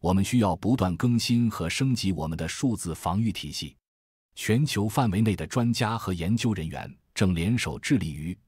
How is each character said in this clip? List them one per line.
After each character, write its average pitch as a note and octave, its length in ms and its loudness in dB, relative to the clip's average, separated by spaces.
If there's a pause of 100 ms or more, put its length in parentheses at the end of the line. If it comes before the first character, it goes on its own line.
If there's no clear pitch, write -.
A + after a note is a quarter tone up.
我 F2 100 0
们 F#2+ 100 4
需 B2 180 2
要 G2 140 4
不 G2 220 2
断 F#2 220 2
更 A#2+ 200 2
新 A#2+ 320 2
和 E2 200 -4
升 C3+ 260 0
级 F#2+ 160 0
我 D#2+ 160 -2
们 D#2+ 100 -4
的 D#2 120 -4
数 B2 260 -2
字 E2+ 180 -6
防 F2+ 280 -2
御 A2+ 100 0
体 D2+ 180 -8
系。 D2 280 -10 (580)
全 B2 300 2
球 G#2+ 240 0
范 A#2+ 200 2
围 G2 120 2
内 G#2+ 160 2
的 D#2+ 100 -6
专 A#2+ 240 2
家 A2+ 260 0
和 F#2+ 140 -6
研 F2 240 0
究 A2+ 180 0
人 E2 140 -4
员 C#2 260 -10 (220)
正 F#2 180 2
联 F2+ 240 2
手 D2+ 220 -4
致 C#3+ 180 2
力 D#2+ 160 -2
于 D#2+ 240 -6 (100)